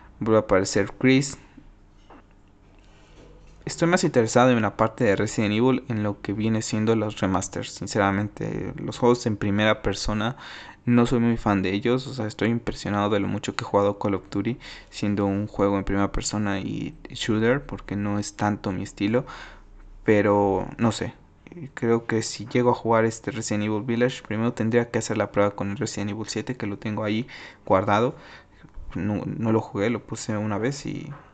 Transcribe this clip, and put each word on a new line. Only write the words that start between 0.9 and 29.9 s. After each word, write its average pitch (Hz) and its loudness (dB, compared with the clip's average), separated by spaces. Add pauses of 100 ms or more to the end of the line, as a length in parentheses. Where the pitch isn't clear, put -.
Chris. 131 4 (2250)
Estoy - -2
más 180 2
interesado 127 4
en 117 4
la 101 0
parte 110 0
de 101 4
Resident 104 0
Evil 123 2
en 110 -2
lo 101 -4
que 101 -4
viene 110 0
siendo 110 2
los 107 -2
remasters. 95 -2
Sinceramente, 104 -2
los - -8
juegos 120 4
en 104 -2
primera 104 2
persona 107 -2 (480)
no 120 4
soy 123 2
muy 117 2
fan 101 2
de 95 0
ellos, 120 0
o 123 -10
sea, 113 -4
estoy 107 0
impresionado 104 0
de 104 2
lo 98 0
mucho 101 -4
que - -6
he - -8
jugado 101 2
Call 101 0
of - -8
Duty, 101 -2 (320)
siendo 104 0
un 98 0
juego 101 0
en 95 -2
primera 98 0
persona 104 -2
y 110 -6 (160)
shooter, 117 0
porque - -10
no 104 -2
es 104 -8
tanto 104 0
mi 95 -4
estilo, 101 -2 (800)
pero 101 4 (120)
no 113 4
sé, - -6 (640)
creo 117 0
que 110 0
si - -8
llego 123 4
a - 4
jugar 113 4
este - -4
Resident 107 -4
Evil 107 -2
Village, 123 0
primero 113 -2
tendría 117 2
que - -2
hacer 110 -2
la 101 0
prueba 101 2
con 98 -6
el 98 -6
Resident 104 -4
Evil 104 -6
siete, - -6
que - -6
lo 101 -6
tengo 107 -6
ahí 107 -2 (360)
guardado. 101 2 (800)
No, 101 -2
no 113 -2
lo 110 4
jugué, 104 -2